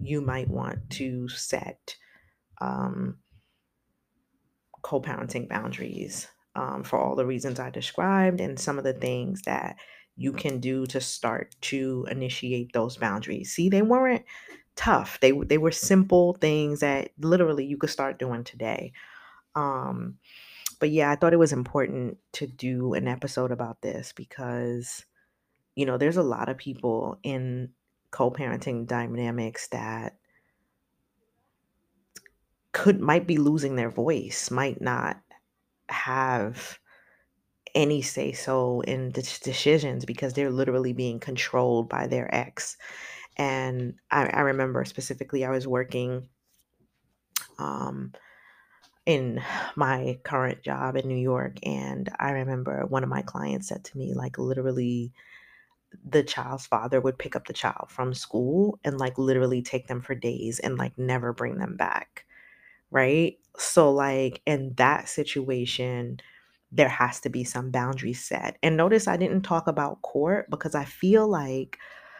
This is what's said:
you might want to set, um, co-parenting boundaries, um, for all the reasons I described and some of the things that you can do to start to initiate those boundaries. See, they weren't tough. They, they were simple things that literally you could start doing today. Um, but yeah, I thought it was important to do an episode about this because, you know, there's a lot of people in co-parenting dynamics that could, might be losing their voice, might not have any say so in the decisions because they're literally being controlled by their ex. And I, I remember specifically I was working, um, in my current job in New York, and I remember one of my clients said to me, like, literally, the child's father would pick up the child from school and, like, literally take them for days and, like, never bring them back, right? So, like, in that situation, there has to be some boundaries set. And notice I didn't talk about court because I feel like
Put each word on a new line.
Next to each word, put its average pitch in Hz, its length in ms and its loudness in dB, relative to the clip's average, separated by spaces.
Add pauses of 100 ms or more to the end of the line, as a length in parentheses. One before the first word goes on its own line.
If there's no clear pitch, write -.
you 143 200 -4
might 131 280 -2
want 127 420 -6
to 127 380 -6
set, - 680 -8 (640)
um, 64 580 -4 (1600)
co-parenting 131 680 -4
boundaries, - 760 -6 (280)
um, 135 280 -4
for 131 160 0
all 131 160 2
the 131 100 2
reasons 127 340 -4
I 127 100 -8
described 185 720 2
and 135 180 -4
some 143 180 -2
of 135 60 -6
the 135 100 2
things 127 500 -4
that - 340 -4 (400)
you 131 160 -2
can 135 260 -2
do 131 280 -2
to 131 120 -2
start - 600 -4
to 131 500 -2
initiate 127 640 -4
those 120 240 0
boundaries. 104 560 -2
See, 175 160 4
they 196 120 6
weren't 247 440 4 (500)
tough. - 460 2
They, 131 100 10
they 147 260 4
were 160 140 4
simple 180 680 6
things 151 400 2
that 139 380 0
literally 160 460 4
you 143 120 -4
could 151 120 0
start 135 300 -2
doing 120 240 -4
today. 117 480 -6 (640)
Um, 131 640 -4 (640)
but 151 80 2
yeah, 151 220 4
I 147 40 4
thought 170 160 6
it 170 60 8
was 156 160 8
important 127 640 -2 (160)
to 147 140 -8
do 127 480 -2
an 127 120 0
episode 127 440 -2
about 113 320 -8
this 120 300 -8
because, 120 920 -8 (720)
you 139 100 2
know, 127 140 0
there's 160 180 4
a 180 60 4
lot 117 260 0
of 131 80 -4
people 123 640 -4
in 127 480 -6 (400)
co-parenting 123 800 -2
dynamics 117 800 -4
that 113 500 -8 (2500)
could, 196 280 4
might 175 280 4
be 170 100 4
losing 143 380 2
their 117 160 0
voice, 120 580 -2
might 131 320 -2
not - 400 -2 (640)
have 127 920 -2 (960)
any 147 260 4
say 139 300 -4
so 127 500 0
in 131 300 -4
the 131 100 -4 (220)
decisions 131 600 2
because 123 300 -4
they're 139 160 0
literally 127 440 2
being 120 260 -2
controlled 123 720 0
by - 180 -2
their 123 260 -2
ex. - 420 -6 (640)
And 131 560 -2 (160)
I, 143 160 4
I - 140 0
remember 131 440 2
specifically 131 640 -6
I 127 60 -2
was 131 160 -2
working, 127 600 -2 (1300)
um, 67 540 -6 (920)
in 127 360 2 (340)
my 131 480 0
current 131 380 -2
job 135 340 -4
in 131 120 -2
New 131 100 -2
York, 131 460 -2
and - 460 -4 (100)
I 139 120 0
remember 135 540 -4
one 131 180 0
of 131 60 -2
my 135 140 -2
clients - 440 -6
said - 180 -8
to - 120 -14
me, 131 160 -6
like, 127 240 -6
literally, 127 720 -2 (960)
the 143 160 4
child's 131 440 -6
father 123 340 2
would 131 160 0
pick - 180 -6
up - 120 -6
the - 60 -8
child - 360 -4
from 127 240 -4
school 151 720 2
and, 139 160 -2
like, 131 180 -2
literally 127 440 4
take 127 260 -4
them 123 140 -6
for 135 120 -6
days 120 460 -4
and, 127 180 -2
like, 127 200 -4
never 123 360 0
bring 120 240 -4
them 123 180 -4
back, - 500 -4 (640)
right? 143 460 4 (200)
So, 151 340 6
like, 135 540 2
in 135 320 0
that 135 320 6
situation, 127 1080 -2 (520)
there 131 180 6
has 123 320 0
to 135 80 -4
be 123 140 -4
some 127 280 -6
boundaries 127 520 -2
set. - 380 -4
And 160 160 4
notice 202 300 4
I 180 100 2
didn't 185 240 2
talk 165 260 0
about 147 360 -2
court 165 460 0
because - 260 -4
I 139 100 -2
feel 214 420 6
like 135 520 -2 (400)